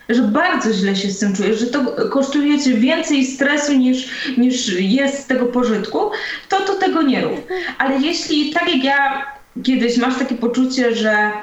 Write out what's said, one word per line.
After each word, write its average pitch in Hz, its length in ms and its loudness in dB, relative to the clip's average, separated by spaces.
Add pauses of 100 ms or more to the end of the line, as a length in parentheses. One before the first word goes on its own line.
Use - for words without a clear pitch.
że 233 120 4
bardzo 247 520 0
źle 196 220 0
się 190 160 -2
z - 80 -8
tym 202 160 0
czujesz, 214 240 0
że 240 80 0
to 285 120 -2 (300)
kosztuje 285 540 0
cię 254 100 2
więcej 277 520 2
stresu 285 480 0
niż, 254 360 2 (280)
niż 254 300 2 (120)
jest 269 440 2
z - 40 -16
tego 247 180 0
pożytku, 247 680 0 (380)
to, 392 120 2
to 392 140 -2
tego 370 260 2
nie 254 200 2
rób. - 260 -4 (300)
Ale 269 220 0
jeśli, 302 540 -2
tak 349 200 0
jak 262 100 2
ja 277 420 0 (380)
kiedyś, 240 340 2
masz 254 220 2
takie 254 160 -2
poczucie, 240 600 0
że, 208 360 2 (120)